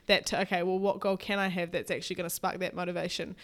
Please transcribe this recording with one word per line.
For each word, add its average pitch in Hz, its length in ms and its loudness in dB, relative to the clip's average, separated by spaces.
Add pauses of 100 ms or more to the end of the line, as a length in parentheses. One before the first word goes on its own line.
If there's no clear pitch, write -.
that - 200 4
to, - 160 2
"Okay, 185 200 2
well, 185 160 2
what 196 220 2
goal 196 160 2
can 202 220 -2
I 190 100 2
have 175 240 -2
that's 156 180 -2
actually 170 260 -4
gonna 170 120 -2
spark - 300 -2
that 185 160 -2
motivation?" 175 680 -4